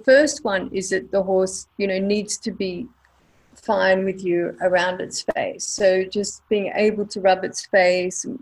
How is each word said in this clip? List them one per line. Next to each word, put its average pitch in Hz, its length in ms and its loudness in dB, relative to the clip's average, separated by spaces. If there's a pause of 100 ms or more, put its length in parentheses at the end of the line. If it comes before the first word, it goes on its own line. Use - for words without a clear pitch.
first 294 400 4
one 190 280 -2
is 190 180 -6
that 190 200 -2
the 190 140 0
horse, 190 420 0 (100)
you 196 120 -2
know, 190 100 -2
needs 208 400 -2
to 214 140 -6
be 180 340 -6 (680)
fine 190 480 2
with 190 200 -4
you 175 360 0
around 180 400 2
its - 220 -8 (120)
face. - 300 -4
So 190 400 2
just 196 440 -8
being 202 280 -2
able 214 300 0
to 208 140 -10
rub 185 240 4
its - 220 -10
face, 180 580 2 (180)